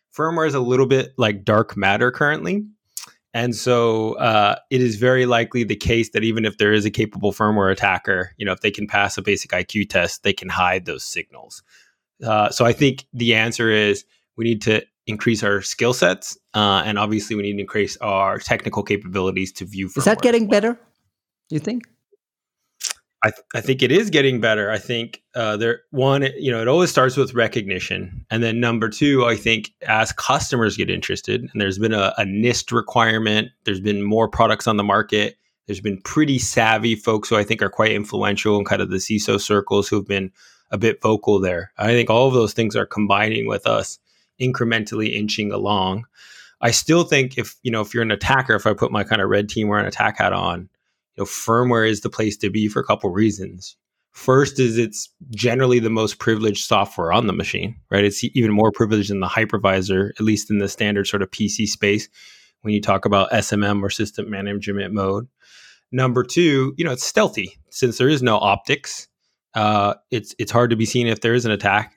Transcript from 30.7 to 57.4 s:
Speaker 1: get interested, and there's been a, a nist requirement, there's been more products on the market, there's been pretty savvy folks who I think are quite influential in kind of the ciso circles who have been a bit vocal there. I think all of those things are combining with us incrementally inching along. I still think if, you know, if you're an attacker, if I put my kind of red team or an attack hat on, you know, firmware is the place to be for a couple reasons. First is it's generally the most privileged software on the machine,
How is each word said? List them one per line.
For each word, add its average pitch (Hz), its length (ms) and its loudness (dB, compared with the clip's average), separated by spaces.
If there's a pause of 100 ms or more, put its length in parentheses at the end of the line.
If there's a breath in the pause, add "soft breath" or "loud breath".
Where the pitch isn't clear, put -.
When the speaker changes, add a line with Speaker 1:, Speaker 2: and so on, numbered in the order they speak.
Speaker 1:
get 95 140 -2
interested, 98 500 -6
and 120 200 -8
there's 95 200 -2
been 110 120 0
a, 98 240 0
a 110 80 0
nist 110 460 -2
requirement, 110 800 0 (160)
there's 95 160 -4
been 101 220 -2
more 107 260 0
products 110 400 0
on 110 80 2
the 101 80 0
market, 104 520 0 (300)
there's 95 140 -10
been 101 220 -6
pretty 143 360 0
savvy 113 560 0
folks 107 340 -2
who 113 80 2
I 104 60 4
think 110 180 -4
are 101 80 0
quite 110 220 0
influential 104 640 -2
in 101 80 -2
kind 98 160 0
of 95 100 -4
the 95 80 -2
ciso 104 420 -2
circles 101 480 0
who 107 80 0
have 98 100 -4
been 95 240 -4 (400 soft breath)
a 107 80 -4
bit 110 220 0
vocal 107 380 2
there. 90 400 -4
I 104 100 -2
think 117 220 2
all 120 160 4
of 127 80 2
those 110 180 2
things 110 220 -2
are 107 120 -2
combining 107 600 0
with 107 200 -4
us 110 320 -2 (420)
incrementally 113 760 -2
inching 107 380 -4
along. 101 520 -2 (560 loud breath)
I 120 120 2
still 165 320 2
think 135 340 0
if, - 240 -6
you 123 80 -4
know, 113 100 -2
if 104 140 -8
you're 120 80 0
an 113 80 -2
attacker, 131 460 0
if 101 100 -2
I 107 60 4
put - 180 -2
my 104 140 -2
kind 107 180 0
of 95 60 0
red 104 200 0
team 107 200 -2
or 104 100 2
an 101 80 0
attack 107 320 -2
hat 98 140 2
on, 90 360 -4 (480)
you 104 60 -6
know, - 40 -6
firmware 117 640 2
is 107 120 0
the 110 100 -6
place 107 280 -2
to 101 120 -2
be 107 160 0
for 104 140 -4
a - 40 -2
couple 104 260 -2
reasons. 95 640 -2 (340)
First 135 480 2
is 120 180 2
it's 117 320 -4 (220)
generally 123 480 2
the 113 120 0
most 110 280 -2
privileged 107 460 0
software 98 480 0
on 113 160 2
the 92 40 2
machine, 90 440 -4 (140)